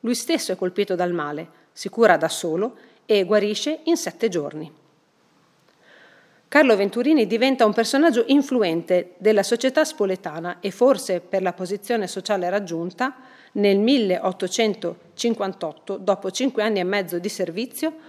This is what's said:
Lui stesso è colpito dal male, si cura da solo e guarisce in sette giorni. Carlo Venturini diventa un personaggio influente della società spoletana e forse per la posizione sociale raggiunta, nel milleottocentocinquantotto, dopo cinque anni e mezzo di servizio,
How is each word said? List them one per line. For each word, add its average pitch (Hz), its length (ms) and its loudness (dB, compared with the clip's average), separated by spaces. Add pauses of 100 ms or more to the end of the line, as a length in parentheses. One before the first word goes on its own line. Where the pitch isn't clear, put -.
Lui 233 140 -2
stesso 330 360 -4
è 185 40 -2
colpito 185 400 -4
dal 175 180 -2
male, 151 360 -8 (220)
si - 180 -12
cura 196 280 4
da 160 120 -2
solo 185 460 -4 (300)
e 208 180 2
guarisce 208 600 0
in 330 140 2
sette - 320 -4
giorni. 156 420 -6 (1800)
Carlo 269 280 6
Venturini 233 500 2
diventa 240 380 2
un 214 80 2
personaggio 247 540 2
influente 185 920 0
della 202 260 2
società 262 400 0
spoletana 185 800 -6
e 202 100 -6
forse 208 480 2
per 190 220 -4
la 185 100 0
posizione 196 560 -4
sociale 185 420 -4
raggiunta, 185 680 -4 (380)
nel 202 240 4
milleottocentocinquantotto, 196 2250 -2
dopo 190 340 -2
cinque 247 320 -2
anni 208 160 0
e 180 60 0
mezzo 180 340 -2
di 180 80 -6
servizio, 214 680 -6 (140)